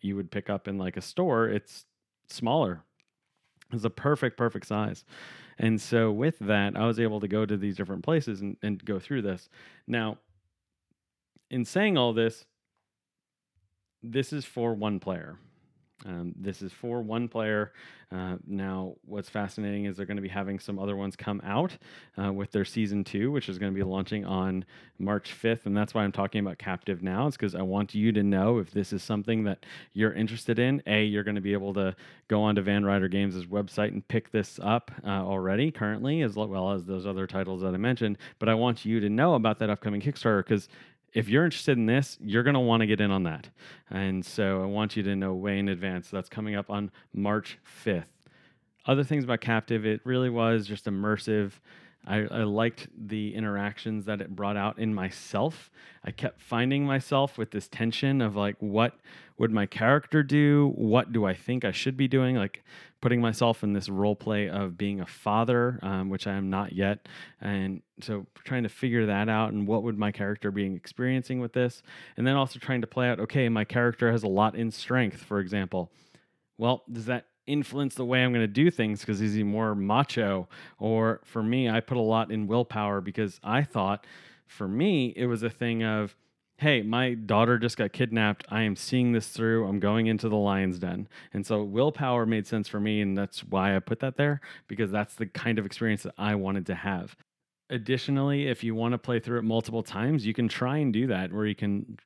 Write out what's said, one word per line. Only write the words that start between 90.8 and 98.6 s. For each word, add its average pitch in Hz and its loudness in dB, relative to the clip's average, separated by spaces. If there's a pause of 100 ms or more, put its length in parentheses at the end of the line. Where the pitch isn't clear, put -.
And 98 -6
so 104 0
willpower 123 2
made 110 0
sense 107 -2
for 107 -6
me, 107 0
and 98 0
that's - -6
why 95 2
I 95 4
put - -4
that 131 -4
there, 147 2 (260)
because 104 -2
that's 104 -4
the 113 -4
kind 113 -2
of 104 -2
experience 107 -2
that - -10
I 104 0
wanted 98 -2
to 92 -2
have. 95 -4 (560)
Additionally, 139 0
if 123 -2